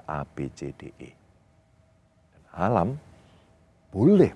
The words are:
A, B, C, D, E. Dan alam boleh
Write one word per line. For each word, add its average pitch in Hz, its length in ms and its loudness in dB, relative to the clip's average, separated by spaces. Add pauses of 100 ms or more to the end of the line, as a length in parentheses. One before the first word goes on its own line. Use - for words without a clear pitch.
A, 76 160 -8
B, 69 320 -10
C, 69 180 -12
D, - 220 -20
E. 65 160 -20 (1200)
Dan - 100 -20 (120)
alam 92 340 0 (1040)
boleh 160 460 4